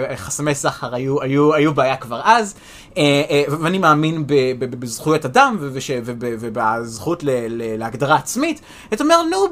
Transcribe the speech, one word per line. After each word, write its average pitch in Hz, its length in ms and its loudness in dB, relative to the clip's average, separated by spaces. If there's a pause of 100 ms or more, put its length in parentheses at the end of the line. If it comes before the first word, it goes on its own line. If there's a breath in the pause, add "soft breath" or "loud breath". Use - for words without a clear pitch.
(160)
חסמי 147 380 -4
סחר 135 400 -4
היו, 135 280 -2
היו, 147 320 4
היו 151 200 4
בעיה 131 220 2
כבר 120 280 -10
אז, 220 300 4 (420 loud breath)
אה, 160 60 2 (280)
אה, 143 200 4
ו-, 139 120 -2
ואני 180 160 0
מאמין 156 480 2
ב-, 143 60 -2 (260)
ב-, 131 60 -4
ב-, 123 160 -8
בזכויות 147 440 -2
אדם 240 360 4
ו-, 143 120 -6
וש-, 135 180 -8 (140)
וב-, 120 200 -8 (160)
ובזכות 117 840 -4
ל-, 143 40 0 (200)
ל-, 113 300 -6
להגדרה 120 380 0
עצמית, 302 440 -4 (320 loud breath)
אתה 247 120 -2
אומר, 330 260 6
"נו, 370 60 -2 (160)